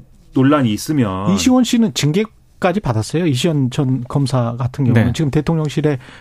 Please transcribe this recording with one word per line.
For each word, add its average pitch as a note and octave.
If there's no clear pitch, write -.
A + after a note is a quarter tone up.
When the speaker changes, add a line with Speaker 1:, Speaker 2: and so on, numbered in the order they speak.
Speaker 1:
논란이 C3+
있으면. G#2
Speaker 2:
이시원 B3+
씨는 A3+
징계까지 F#3
받았어요? D3+
이시원 C#3
전 C3
검사 B2+
같은 B2+
경우는 A#2
Speaker 3:
네. A#2+
Speaker 2:
지금 D3
대통령실에 D3+